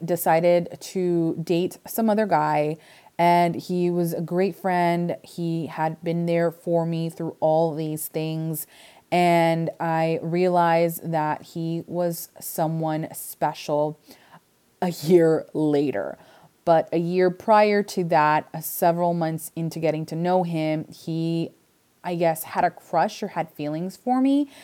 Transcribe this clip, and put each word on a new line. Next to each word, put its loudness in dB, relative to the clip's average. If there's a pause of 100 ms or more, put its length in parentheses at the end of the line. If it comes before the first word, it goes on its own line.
decided 2
to 0
date -2
some 0
other 2
guy, 0 (380)
and 4
he -2
was 0
a -4
great -2
friend. 0
He -4
had -4
been -2
there 2
for -2
me -2
through -8
all 2
these -6
things. -6 (460)
And 2
I 0
realized 2
that -2
he -6
was -6 (100)
someone -4
special -4 (800)
a 0
year 4
later. 0 (460)
But 4
a 0
year 2
prior 2
to -4
that, 2
uh, -10
several 0
months -4
into -6
getting -2
to -10
know 0
him, -2
he, -4 (520)
I -6
guess, 0
had -4
a 2
crush -2
or -6
had -6
feelings -6
for -2
me, 2 (140)